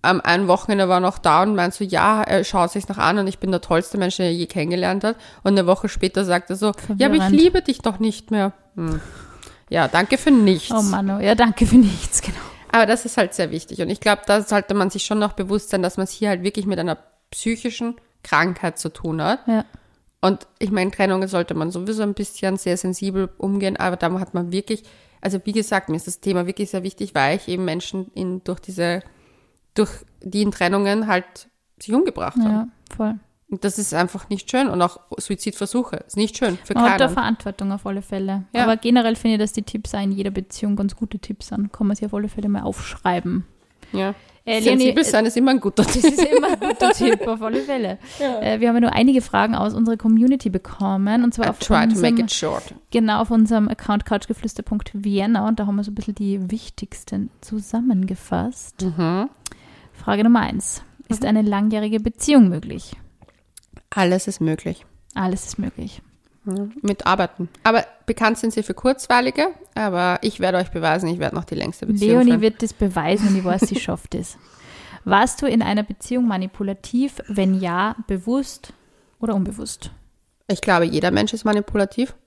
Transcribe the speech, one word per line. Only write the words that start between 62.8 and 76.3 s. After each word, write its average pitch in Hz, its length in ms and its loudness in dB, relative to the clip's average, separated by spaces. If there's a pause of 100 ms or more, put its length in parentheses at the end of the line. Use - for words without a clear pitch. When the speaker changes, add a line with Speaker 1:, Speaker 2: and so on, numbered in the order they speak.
Speaker 1:
Alles 185 380 2
ist 196 120 -8
möglich. 160 440 -4 (300)
Speaker 2:
Alles 190 320 -4
ist - 120 -10
möglich. - 440 -10 (440)
Speaker 1:
Ja, 196 200 -6 (160)
mit - 240 -2
Arbeiten. 180 420 -2 (160)
Aber 226 200 4 (220)
bekannt 226 320 0
sind 226 160 -2
sie 220 80 -2
für - 100 -6
kurzweilige, 262 760 0 (260)
aber 180 480 0
ich 214 180 -2
werde 185 180 2
euch 180 120 -2
beweisen, 165 380 0
ich 175 100 -2
werde 151 160 -4
noch 170 100 -4
die - 120 -10
längste - 280 -6
Beziehung 208 280 2
Speaker 2:
Leonie 240 180 8
Speaker 1:
führen. 226 100 4
Speaker 2:
wird 220 220 2
das 226 100 -4
beweisen 190 560 0
und 196 80 4
ich 185 80 -2
weiß, 180 180 2
sie 202 120 -2
Speaker 1:
<laughs> 240 60 -2
Speaker 2:
schafft - 340 -8
es. - 240 -8 (640)
Warst 202 380 2
du 285 40 0
in 233 160 4
einer 208 200 0
Beziehung 247 440 -4
manipulativ? 196 920 -4 (100)